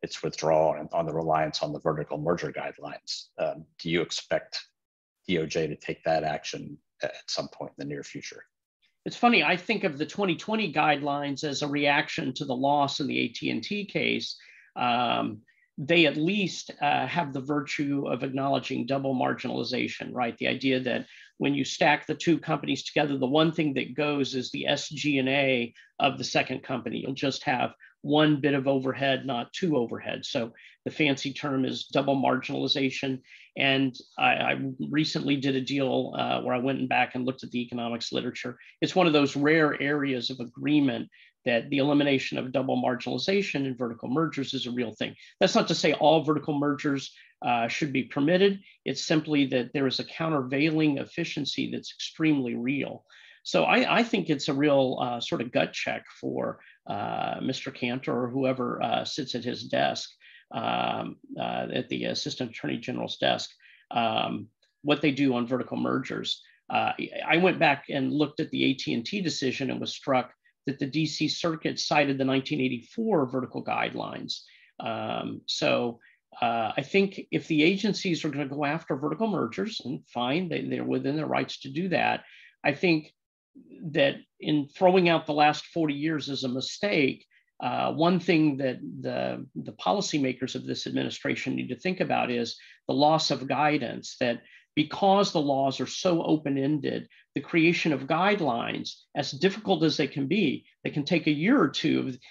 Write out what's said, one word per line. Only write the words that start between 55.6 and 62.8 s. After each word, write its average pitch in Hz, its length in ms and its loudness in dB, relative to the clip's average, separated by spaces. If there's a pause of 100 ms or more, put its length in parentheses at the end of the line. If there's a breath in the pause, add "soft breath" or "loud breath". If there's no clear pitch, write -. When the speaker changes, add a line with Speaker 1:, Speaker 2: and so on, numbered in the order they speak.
Speaker 2:
check - 320 -6 (160)
for, 67 400 -4 (260 soft breath)
uh, - 540 -2
Mister 131 300 -4
Cantor 127 540 -2
or 123 40 -2
whoever, 127 540 -2
uh, 120 240 0
sits - 280 -6
at 117 80 -6
his 117 220 -6
desk, 127 460 0 (420 loud breath)
um, - 640 -2 (240)
uh, 60 320 -4
at - 160 -4
the 131 160 -4
Assistant 120 460 -4
Attorney 135 260 -6
General's 120 400 -6